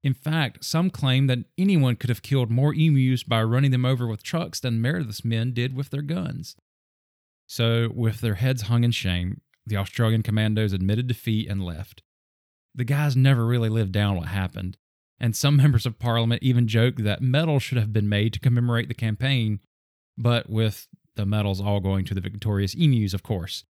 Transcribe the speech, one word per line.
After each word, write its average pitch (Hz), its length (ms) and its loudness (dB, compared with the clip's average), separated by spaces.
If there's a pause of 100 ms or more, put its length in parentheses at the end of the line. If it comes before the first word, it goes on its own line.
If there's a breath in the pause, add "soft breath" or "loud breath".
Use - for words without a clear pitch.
In 135 120 0
fact, 156 500 -4
some 180 260 0
claimed 135 400 2
that 123 140 -2 (120)
anyone 160 380 4
could 120 160 -4
have - 120 -2
killed 127 280 0
more 135 240 2
emus 135 480 4
by 113 220 0
running 131 260 2
them 127 140 2
over 123 240 0
with 107 160 -8
trucks 165 340 -6
than 113 240 -2
Meredith's 127 420 -4
men 117 280 -2
did 123 240 -4
with 139 140 -8
their 143 120 -6
guns. 165 540 -8 (920)
So, 117 480 0
with 113 260 -2
their 110 140 -2
heads 127 280 -2
hung 117 200 0
in 120 80 2
shame, 90 520 -4 (240)
the 107 100 -4
Australian 110 460 0
commandos 107 500 0
admitted 104 340 0
defeat 113 420 -4
and 98 160 -4
left. 85 380 -12 (720)
The 123 80 -6
guys 143 320 0
never 131 300 4
really 117 240 2
lived 107 240 0
down 101 240 2
what 87 120 -4
happened, 92 500 -6 (420)
and 117 160 0
some 143 200 2
<laughs> - 20 8
members 131 280 4
of 113 120 -6
Parliament 117 440 0
even 120 240 4
joked 113 380 2
that 104 180 -2
medals 143 400 0
should 123 160 -4
have 107 140 -2
been 104 160 2
made 104 240 0
to - 80 -8
commemorate 120 480 0
the 117 60 -6
campaign, 113 680 -2 (560)
but 120 320 0
with 110 400 -2 (260)
the 101 120 -4
medals 101 340 0
all 101 180 0
going 95 280 0
to 95 80 -6
the 95 80 -2
victorious 101 520 -2
emus, 117 400 2
of 95 80 -6
course. 90 420 -6 (100)